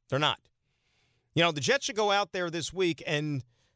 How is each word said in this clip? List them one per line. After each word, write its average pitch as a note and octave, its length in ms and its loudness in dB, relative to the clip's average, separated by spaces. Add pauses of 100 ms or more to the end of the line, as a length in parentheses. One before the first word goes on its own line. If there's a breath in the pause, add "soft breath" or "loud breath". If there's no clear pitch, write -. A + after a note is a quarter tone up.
They're C3 100 0
not. D3 220 0 (920)
You D#3+ 80 4
know, E3+ 100 4
the D3 80 -6
Jets A#3 260 2
should A#3 100 -6
go G#3 140 2
out G3+ 220 2
there F3+ 180 -2
this D#3+ 220 -6
week E3+ 340 0
and D3+ 380 -2 (320)